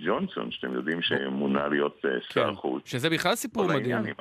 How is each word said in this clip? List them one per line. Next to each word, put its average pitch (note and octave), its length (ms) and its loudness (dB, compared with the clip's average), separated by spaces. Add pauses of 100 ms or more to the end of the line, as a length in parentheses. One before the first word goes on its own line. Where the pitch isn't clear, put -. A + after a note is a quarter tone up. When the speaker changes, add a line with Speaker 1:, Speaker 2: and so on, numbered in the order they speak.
Speaker 1:
ג'ונסון, A2+ 460 0
שאתם B1+ 220 -6
יודעים D#2 280 -2
שמונה C2+ 640 0
להיות, C#2+ 380 0
אה, C#2 60 2 (220)
שר D2+ 160 4
Speaker 2:
כן. D2 60 -2
Speaker 1:
חוץ. - 340 -4
Speaker 2:
שזה C3+ 200 0
בכלל F3 260 2
סיפור A3 320 0
Speaker 1:
כל E3 60 2
Speaker 2:
מדהים. B2 220 2
Speaker 1:
העניין A2 100 0
עם - 160 -4